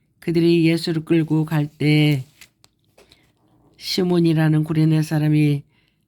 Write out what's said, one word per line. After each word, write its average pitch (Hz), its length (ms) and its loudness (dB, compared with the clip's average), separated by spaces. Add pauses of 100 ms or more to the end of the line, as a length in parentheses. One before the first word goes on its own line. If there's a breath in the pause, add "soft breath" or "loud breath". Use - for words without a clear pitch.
(180)
그들이 170 480 0
예수를 165 380 -2
끌고 160 400 0
갈 156 220 -2
때에 147 580 0 (1500 soft breath)
시몬이라는 165 880 0
구레네 156 380 0
사람이 151 640 0 (440)